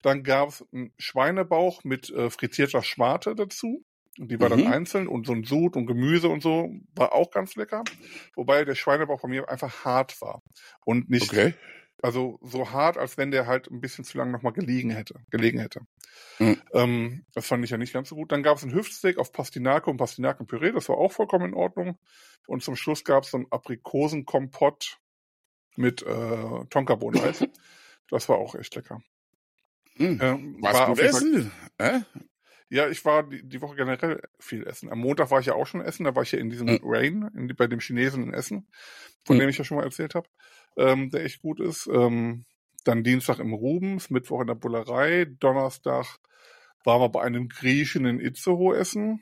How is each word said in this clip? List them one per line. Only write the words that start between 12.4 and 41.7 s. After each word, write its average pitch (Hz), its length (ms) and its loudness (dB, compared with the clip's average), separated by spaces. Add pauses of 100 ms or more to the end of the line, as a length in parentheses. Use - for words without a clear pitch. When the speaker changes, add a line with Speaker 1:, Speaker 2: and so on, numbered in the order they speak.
Speaker 1:
so 127 280 -6
hart, 156 260 2
als - 200 -6
wenn 175 140 -2
der 131 160 2
halt 127 220 0
ein 120 120 -12
bisschen - 240 -10
zu - 140 -12
lange 127 120 -2
nochmal 120 220 -2
gelegen 127 380 -2
hätte, 107 300 -10 (100)
gelegen 117 280 2
hätte. - 220 -8 (580)
Speaker 2:
Mhm. 113 220 6 (120)
Speaker 1:
Ähm, 120 600 2
das 113 140 -6
fand 120 180 0
ich 113 60 -6
ja 117 60 -2
nicht 120 160 -6
ganz 131 160 -6
so 160 60 -14
gut. 156 160 -6
Dann 143 120 0
gab's 147 200 4
ein 127 100 -6
Hüftsteak 185 440 0
auf - 140 -4
Pastinake 135 580 0
und 135 80 -4
Pastinakenpüree, 123 760 -2
das - 180 -4
war - 80 2
auch 190 160 2
vollkommen 190 340 0
in 190 80 -6
Ordnung. 180 420 -2 (500)
Und 131 160 -6
zum 131 120 -6
Schluss 151 280 -4
gab's 139 280 2
so 135 60 -4
einen 127 140 -6
Aprikosenkompott 139 1500 -2 (800)
mit, 123 260 0
äh, 113 680 -4
Tonkabohnen-Eis. 131 840 0
Speaker 2:
<laughs> - 60 -20 (520)
Speaker 1:
Das - 200 -4
war 110 80 6
auch - 180 -4
echt - 200 -12
lecker. 117 260 -12 (960)
Speaker 2:
Mhm. 160 200 2
Speaker 1:
Ähm, 131 400 -2
Speaker 2:
Warst 104 240 4
Speaker 1:
war 127 60 4
Speaker 2:
gut - 100 2
Speaker 1:
auf - 20 4
jeden 269 100 6
Fall 262 140 4
Speaker 2:
essen? 190 260 2 (280)
Hä? 220 220 2 (680)
Speaker 1:
Ja, 143 200 2
ich - 160 -6
war 151 240 6
die, 135 180 -14
die 131 140 -12
Woche 143 140 -12
generell 135 460 -2 (180)
viel - 280 -10
essen. - 240 -12
Am 117 80 -6
Montag 135 320 0
war 135 80 6
ich 127 60 0
ja 127 80 0
auch 139 140 -2
schon 170 140 -8
essen, 165 220 -8
da 131 120 0
war 127 80 2
ich - 100 -4
ja - 60 -2
in 113 100 -4
diesem 120 180 -4
Speaker 2:
Mhm. 117 140 6
Speaker 1:
Rain, 156 520 0
in, 127 220 -8
bei 120 120 4
dem 117 120 -4
Chinesen 127 440 -2
in 123 100 -6
Essen, - 340 -8 (580)
von 135 120 8
Speaker 2:
Mhm. - 20 8
Speaker 1:
dem 135 100 4
ich 139 80 -2
ja 147 60 -4
schon 143 140 -4
mal 139 60 -2
erzählt 151 320 -6
hab, 170 120 -4 (500)
ähm, 131 320 4
der 160 140 -4
echt - 180 -10
gut 156 200 -6
ist. - 260 -6